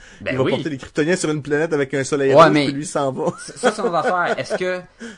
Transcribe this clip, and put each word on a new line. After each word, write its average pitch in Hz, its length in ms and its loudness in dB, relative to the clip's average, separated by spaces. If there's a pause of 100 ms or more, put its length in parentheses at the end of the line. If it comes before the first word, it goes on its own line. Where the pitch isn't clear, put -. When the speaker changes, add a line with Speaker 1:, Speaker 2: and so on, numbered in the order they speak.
(220)
Speaker 1:
Ben - 120 -4
Speaker 2:
Il 127 40 -4
va 131 60 2
Speaker 1:
oui. 165 80 2
Speaker 2:
porter 165 180 -2
les 143 80 -6
Kryptoniens 160 380 0
sur 165 160 -2
une 151 100 -4
planète 147 320 -2
avec 143 220 0
un 135 80 0
soleil 135 320 2
Speaker 1:
Ouais, 156 80 12
Speaker 2:
rouge, 156 100 8
Speaker 1:
mais 147 120 2
Speaker 2:
puis 139 100 -2
lui 147 100 -6
s'en 143 260 -2
va. 156 200 -2
<laughs> - 80 -12
Speaker 1:
ça, - 180 -16
ça, 240 140 0
c'est 214 100 -8
une 233 60 -2
autre 170 80 -2
affaire. 175 440 0
Est-ce - 160 -6
que, 180 240 -4 (380)